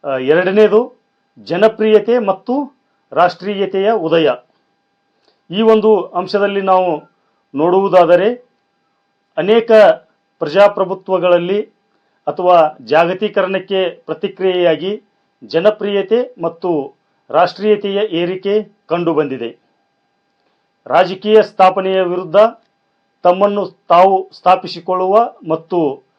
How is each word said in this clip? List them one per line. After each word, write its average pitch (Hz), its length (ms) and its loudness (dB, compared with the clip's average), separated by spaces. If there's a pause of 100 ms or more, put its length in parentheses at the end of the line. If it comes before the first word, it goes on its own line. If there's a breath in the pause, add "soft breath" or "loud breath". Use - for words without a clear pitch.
ಆ, 135 140 -6
ಎರಡನೇದು 190 720 2 (460)
ಜನಪ್ರಿಯತೆ 214 800 0
ಮತ್ತು 240 600 -4 (340)
ರಾಷ್ಟ್ರೀಯತೆಯ 190 800 -2
ಉದಯ. 160 380 0 (1200)
ಈ 190 120 -4
ಒಂದು 220 400 4
ಅಂಶದಲ್ಲಿ 196 580 -4
ನಾವು 185 500 -2 (440)
ನೋಡುವುದಾದರೆ 180 920 2 (920)
ಅನೇಕ 220 360 0 (680)
ಪ್ರಜಾಪ್ರಭುತ್ವಗಳಲ್ಲಿ 185 1200 0 (640)
ಅಥವಾ 170 540 2
ಜಾಗತೀಕರಣಕ್ಕೆ 185 1080 -2 (180)
ಪ್ರತಿಕ್ರಿಯೆಯಾಗಿ 180 960 -4 (420)
ಜನಪ್ರಿಯತೆ 202 1000 -2
ಮತ್ತು 165 520 -6 (360)
ರಾಷ್ಟ್ರೀಯತೆಯ 196 680 -2 (100)
ಏರಿಕೆ 185 580 -2 (180)
ಕಂಡುಬಂದಿದೆ. 147 720 -4 (1300)
ರಾಜಕೀಯ 185 560 2
ಸ್ಥಾಪನೆಯ 190 600 0
ವಿರುದ್ಧ 180 340 -4 (880)
ತಮ್ಮನ್ನು 196 440 0 (220)
ತಾವು 190 440 2
ಸ್ಥಾಪಿಸಿಕೊಳ್ಳುವ 185 1000 -2 (140)
ಮತ್ತು 160 540 -4 (160)